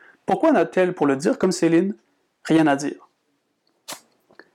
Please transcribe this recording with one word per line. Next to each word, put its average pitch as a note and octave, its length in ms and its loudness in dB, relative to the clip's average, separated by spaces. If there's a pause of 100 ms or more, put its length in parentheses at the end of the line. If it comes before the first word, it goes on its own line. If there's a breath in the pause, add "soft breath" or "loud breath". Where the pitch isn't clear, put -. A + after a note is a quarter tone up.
(260 soft breath)
Pourquoi G3 240 0
n'a-t-elle, F3+ 420 0
pour D3+ 140 -2
le C3+ 100 0
dire F3+ 220 -2
comme F#3+ 140 0
Céline, E3+ 420 0 (500)
rien D#3+ 220 2
à C#3 100 2
dire ? C#3+ 320 -10 (1500 soft breath)